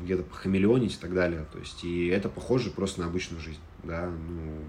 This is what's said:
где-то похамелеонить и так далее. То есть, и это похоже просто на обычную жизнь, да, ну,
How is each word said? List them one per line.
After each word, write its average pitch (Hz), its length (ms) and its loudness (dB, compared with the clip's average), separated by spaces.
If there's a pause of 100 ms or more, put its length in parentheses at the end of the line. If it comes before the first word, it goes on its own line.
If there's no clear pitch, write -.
где-то 90 200 2
похамелеонить 101 720 4
и - 40 -8
так 85 160 -6
далее. 85 380 2
То 85 80 -12
есть, - 240 -10
и 87 240 0
это 101 220 2
похоже 120 400 2
просто 95 320 -2
на 85 60 0
обычную 87 340 -4
жизнь, 78 200 -10 (220)
да, 82 240 -4
ну, 82 600 -6